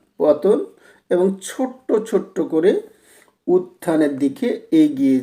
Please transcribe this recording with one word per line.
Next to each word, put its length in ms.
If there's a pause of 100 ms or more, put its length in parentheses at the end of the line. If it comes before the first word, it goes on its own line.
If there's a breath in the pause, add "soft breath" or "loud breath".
(220)
পতন 360 (560 soft breath)
এবং 140 (220)
ছোট্ট 380 (220)
ছোট্ট 260 (180)
করে 180 (840 soft breath)
উত্থানের 580 (100)
দিকে 240 (360)
এগিয়ে 400